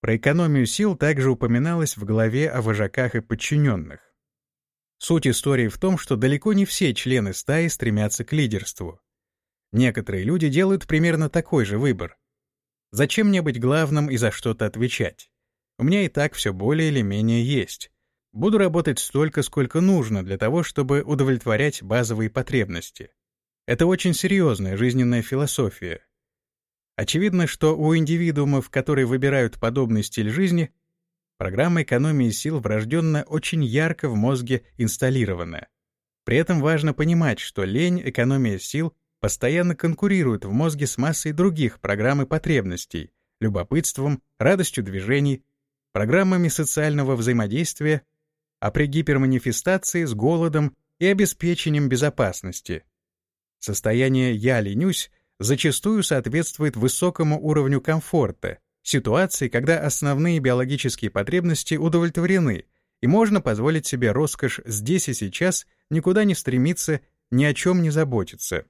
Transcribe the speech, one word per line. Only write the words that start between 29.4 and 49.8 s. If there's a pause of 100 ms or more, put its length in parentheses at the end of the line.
подобный
стиль
жизни, (640)
программа
экономии
сил
врождённо
очень
ярко
в
мозге (160)
инсталлирована. (580)
При
этом
важно
понимать,
что
лень,
экономия
сил (260)
постоянно
конкурируют
в
мозге
с
массой
других
программ
и
потребностей, (300)
любопытством, (160)
радостью
движений, (480)
программами
социального
взаимодействия, (580)
а
при
гиперманифестации